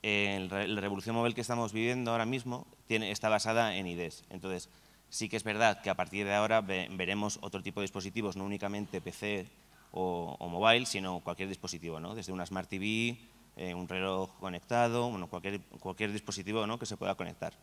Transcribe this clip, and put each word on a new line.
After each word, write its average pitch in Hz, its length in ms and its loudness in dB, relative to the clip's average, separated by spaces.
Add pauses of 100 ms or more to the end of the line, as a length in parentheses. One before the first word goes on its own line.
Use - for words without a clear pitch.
El 101 480 2
re-, 98 160 0
la 104 140 0
revolución 101 340 -2
mobile 117 200 4
que 120 80 -2
estamos 117 300 0
viviendo 117 380 2
ahora 117 160 2
mismo 123 400 -4 (220)
tiene, 110 240 2
está 110 160 0
basada 110 480 4
en 95 100 -2
ids. 87 440 -4
Entonces, 92 400 -6 (400)
sí 110 180 -4
que 110 80 -2
es 98 80 -2
verdad 107 380 4
que 101 80 0
a 92 40 4
partir 90 300 0
de 101 100 2
ahora 107 280 6
ve-, 92 280 0
veremos 98 520 0
otro 98 200 -6
tipo 98 180 -4
de 98 40 2
dispositivos, 98 500 -2
no 95 100 -4
únicamente 101 580 -2
P 90 100 -8
C 104 340 -2 (460)
o, 87 460 -2
o 87 100 -6
mobile, 110 360 6
sino 92 360 -2
cualquier 90 280 -4
dispositivo, 85 520 -6
¿no? 92 140 -6
Desde 98 160 -8
una 90 140 -4
Smart 92 240 -4
T 98 100 -4
V, 110 400 0 (380)
eh, 90 160 -4
un 90 160 -6
reloj 92 420 0 (100)
conectado, 120 680 2
bueno, 92 200 -4
cualquier, 95 320 -4 (200)
cualquier 101 320 -2
dispositivo, 104 540 -2
¿no? 113 120 -4
que 120 60 -8
se 104 140 -6
pueda 98 160 0
conectar. 87 480 -6